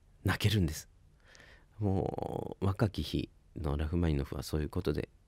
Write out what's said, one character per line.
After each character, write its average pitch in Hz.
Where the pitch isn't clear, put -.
泣 98
け 101
る 107
ん 90
で 78
す。 -
も -
う、 -
若 95
き 80
日 -
の 73
ラ 76
フ 78
マ 87
ニ 78
ノ 69
フ -
は 71
そ -
う -
い 76
う 71
こ -
と -
で、 -